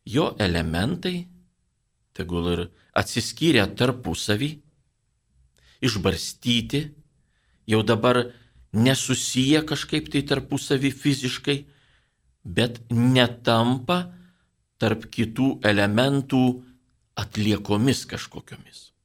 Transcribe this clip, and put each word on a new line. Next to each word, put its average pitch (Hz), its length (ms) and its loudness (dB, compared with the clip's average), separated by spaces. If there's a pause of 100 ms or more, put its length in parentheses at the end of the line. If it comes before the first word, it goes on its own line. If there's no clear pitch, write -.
Jo 127 340 -2
elementai, 101 920 -2 (880)
tegul 85 340 -4
ir 87 120 -2 (300)
atsiskyrę 117 760 0
tarpusavy, 127 880 -2 (1300)
išbarstyti, 113 1000 -2 (880)
jau 110 160 4
dabar 120 480 2 (420)
nesusiję 131 920 2
kažkaip 151 440 -4
tai 143 120 0
tarpusavy 135 680 -2
fiziškai, 135 680 -2 (880)
bet 110 420 -2
netampa 123 1300 2 (680)
tarp 110 280 -2
kitų 120 520 -2
elementų 127 840 2 (720)
atliekomis 104 880 0
kažkokiomis. - 880 -16 (140)